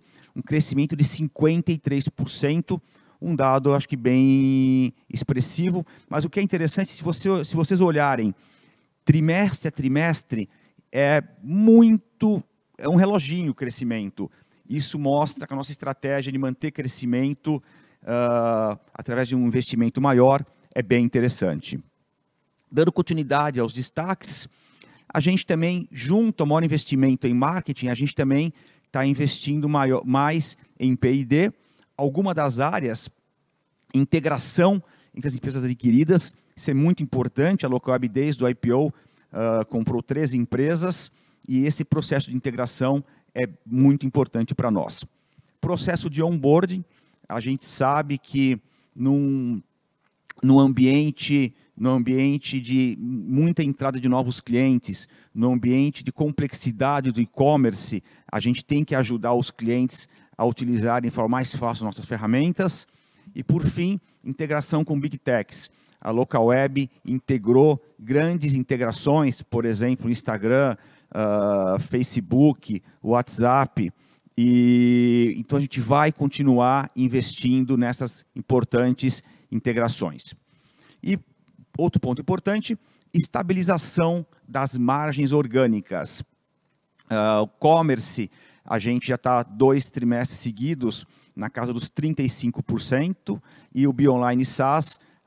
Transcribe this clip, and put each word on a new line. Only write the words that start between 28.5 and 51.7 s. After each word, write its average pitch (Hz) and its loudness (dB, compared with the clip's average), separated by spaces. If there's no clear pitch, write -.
tá 135 -2
investindo 143 -2
maior, 135 2
mais 143 0
em 127 2
P 127 2
e 139 0
D. 156 2
Alguma 160 -2
das 139 -2
áreas, 139 -4
integração 160 2
entre 135 -6
as 127 -6
empresas 131 -6
adquiridas, 127 2
isso - -6
é 143 0
muito 160 2
importante. 139 0
A 131 -2
Local 127 0
Web, 123 -2
desde 131 -2
o 123 2
I 123 -2
P 120 0
O, 139 2
ah, 113 -2
comprou 117 -4
três 139 -4
empresas 151 -2
e 127 2
esse 151 -2
processo 151 -2
de 120 -8
integração 127 -2
é 123 -4
muito 135 4
importante 123 -2
pra 123 -2
nós. - -4
Processo 175 -2
de 147 -4
onboarding, 170 2
a 113 -4
gente 131 -6
sabe 143 0
que 131 0
num, 135 0
num 135 8
ambiente, 135 2